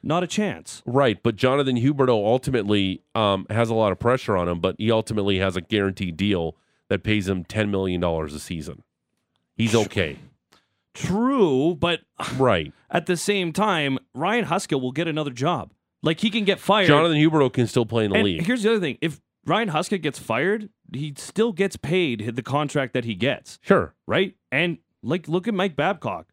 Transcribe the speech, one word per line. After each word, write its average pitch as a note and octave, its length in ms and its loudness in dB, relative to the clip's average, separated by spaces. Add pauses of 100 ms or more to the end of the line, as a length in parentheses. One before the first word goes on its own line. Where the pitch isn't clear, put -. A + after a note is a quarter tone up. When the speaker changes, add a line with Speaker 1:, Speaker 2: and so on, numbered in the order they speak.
Speaker 1:
Not E3 180 0
a F3 40 -4
chance. F3 580 -6
Speaker 2:
Right, B2 380 2
but A#2 120 0
Jonathan C3 420 2
Huberdeau B2+ 480 2
ultimately, G#2 760 0 (140)
um, G2+ 340 2
has A2+ 200 0
a A#2 40 0
lot A2 180 2
of F2+ 80 -4
pressure A#2+ 380 0
on F2 120 0
him, E2+ 100 -2
but F#2 180 0
he A2 140 0
ultimately G#2 480 0
has F#2+ 160 0
a F#2 60 -2
guaranteed F#2+ 560 -2
deal F2+ 400 0 (320)
that G2+ 140 -2
pays G#2+ 260 0
him F#2 160 -2
ten G#2+ 260 -2
million F#2+ 300 -2
dollars D#2+ 320 -2
a D2+ 60 -10
season. D#2+ 440 -12 (720)
He's A2+ 160 0
Speaker 1:
Tr- A#2 60 4
Speaker 2:
okay. F2+ 400 0 (760)
Speaker 1:
True, F3+ 840 0
but E3+ 260 -2 (360)
Speaker 2:
Right. F#2+ 340 4 (180)
Speaker 1:
at E3 180 -2
the F3+ 100 0
same F#3+ 340 0
time, D#3 460 0 (160)
Ryan F#3+ 320 -2
Huska D#3+ 340 -2
will B2+ 120 -4
get D#3+ 160 -4
another D3+ 240 -4
job. B2+ 400 -4 (300)
Like, D#3+ 180 0
he A3 100 2
can G#3+ 140 0
get F#3+ 160 2
fired. G3 280 4
Speaker 2:
Jonathan D#3 300 6
Huberdeau D3+ 340 4
can B2 160 2
still A#2+ 180 2
play A2+ 200 0
in G2+ 60 0
the F#2+ 60 2
Speaker 1:
And G#3+ 80 4
Speaker 2:
league. E3+ 200 0
Speaker 1:
here's A#3 180 0
the A3 80 4
other A3+ 80 2
thing. D3+ 220 -4
If D#3 200 -4 (240)
Ryan G#3 240 0
Huska E3+ 320 -2
gets C#3+ 180 -4
fired, F#3+ 500 -2 (240)
he C#3+ 240 -8
still A3 360 -2
gets F#3+ 240 -2
paid C3+ 580 -2
the A#2 80 -6
contract C#3+ 500 -2
that A#2+ 120 -2
he A2+ 100 -4
gets. A#2+ 460 -4
Speaker 2:
Sure. C3+ 340 2 (100)
Speaker 1:
Right? D3 300 0 (160)
And, E3 260 -2 (240)
like, D#3 260 -4
look E3+ 200 -2
at A#3 60 -2
Mike F#3 240 -2
Babcock. B2+ 560 -4